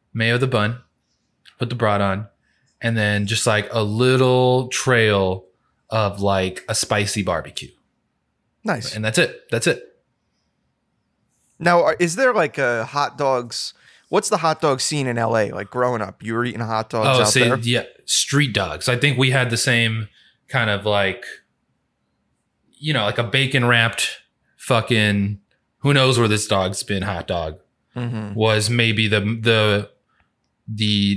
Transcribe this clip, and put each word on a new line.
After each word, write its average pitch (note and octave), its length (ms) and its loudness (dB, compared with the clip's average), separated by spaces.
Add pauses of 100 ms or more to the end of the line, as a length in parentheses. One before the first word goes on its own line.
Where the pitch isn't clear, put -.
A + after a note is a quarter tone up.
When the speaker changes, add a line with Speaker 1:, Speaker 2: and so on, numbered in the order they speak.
(120)
Speaker 1:
Mayo A#2 240 0
the B2+ 100 0
bun, A#2 340 -2 (800)
put A#2+ 120 -4
the B2+ 40 -6
brat G#2 280 2
on, G2+ 260 -2 (540)
and A#2 160 -2
then G#2 280 0
just, G#2+ 200 -2
like, G#2+ 260 2
a A2+ 100 0
little B2+ 840 2
trail G#2 760 0 (420)
of, G2+ 320 -2
like, G2 480 0
a A2+ 60 -4
spicy G#2 480 -2
barbecue. F2 480 -6 (960)
Speaker 2:
Nice. D3+ 300 -6
Speaker 1:
And A2 100 -6
that's A2 120 -2
it. - 240 0 (100)
That's A#2 160 -2
it. - 160 0 (1800)
Speaker 2:
Now, F3 260 4
are, D#3+ 140 2
is E3+ 180 0
there, B3+ 180 4
like, E3+ 240 0
a A#2+ 260 0
hot C#3 320 -4
dogs? C3 560 -2 (360)
What's G#3 200 0
the G#3+ 100 2
hot D#3+ 220 0
dog C3+ 200 2
scene D3 260 -2
in A#2+ 120 -2
L A2+ 180 2
A? G#2+ 160 2
Like, G2+ 180 -10
growing B2 320 -2
up, F#2+ 200 -10
you A2 120 -6
were A#2 100 0
eating A#2 160 -6
hot A2+ 300 -4
dogs B2 280 2
Speaker 1:
Oh, B2 40 4
Speaker 2:
out G#2+ 60 2
Speaker 1:
see, B2+ 160 2
Speaker 2:
there? A#2+ 140 0
Speaker 1:
yeah, A#2+ 260 -2 (200)
street C#3 480 0
dogs. F2+ 360 -4
I B2+ 80 2
think C3 200 0
we C3 140 4
had B2+ 200 2
the A2+ 60 -2
same A2+ 520 0 (400)
kind A#2 200 -2
of, G2+ 160 -2
like, G2+ 400 0 (1500)
you D3+ 140 -4
know, A#2+ 120 0
like, G#2 140 -2
a A#2 60 0
bacon C3 400 0
wrapped A#2 540 0 (380)
fucking, G#2 840 0 (380)
who C#3+ 160 2
knows C3 240 4
where A#2 100 4
this G#2+ 180 0
dog's F#2+ 360 -2
been G2 200 -4
hot F#2 240 -6
dog D#2+ 320 -6 (360)
Speaker 2:
Mm-hmm. A2+ 400 -8
Speaker 1:
was G#2+ 340 2
maybe A2+ 400 2
the, G#2 120 2
the, G#2+ 680 2 (800)
the, G#2 480 0